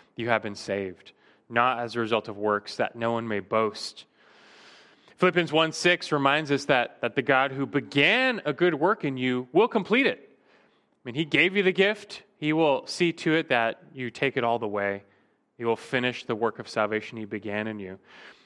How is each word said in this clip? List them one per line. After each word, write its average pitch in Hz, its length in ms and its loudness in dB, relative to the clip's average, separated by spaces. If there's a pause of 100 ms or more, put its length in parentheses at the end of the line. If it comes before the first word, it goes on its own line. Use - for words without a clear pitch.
(160)
you 117 140 -6
have 110 120 2
been 101 140 -8
saved, 98 560 -6 (380)
not 120 300 2
as 117 160 -6
a 120 40 -2
result 110 280 0
of 104 100 -12
works, 104 400 -2
that - 180 -2
no 117 160 -2
one 117 160 -2
may 104 120 -2
boast." 107 680 -4 (1120)
Philippians 175 340 2
one 160 220 4
six - 380 2
reminds 143 380 2
us 139 160 0
that, 127 360 2
that 117 140 -2
the 139 60 0
God 135 300 4
who 135 140 -4
began 156 800 0
a 147 80 -2
good 175 200 2
work 180 300 0
in 135 140 -4
you 127 340 -2
will 202 160 6
complete 226 400 2
it. - 220 -4
I - 720 -20
mean, 120 120 -8
he 160 100 -2
gave 156 320 2
you 208 40 2
the 185 120 2
gift. 196 500 -2 (140)
He 151 160 -2
will 156 340 2
see 175 240 0
to 160 220 -2
it 160 160 0
that 117 340 0 (100)
you 127 160 -8
take 135 280 -2
it 120 80 0
all 117 120 2
the 110 100 -4
way. 101 360 -2 (540)
He 120 80 -6
will 117 100 2
finish 123 480 -4
the 120 120 -4
work 110 220 -2
of 113 120 -12
salvation 107 480 -4
he 110 80 -10
began 104 420 -6
in 110 120 -8
you. 95 200 -12 (460)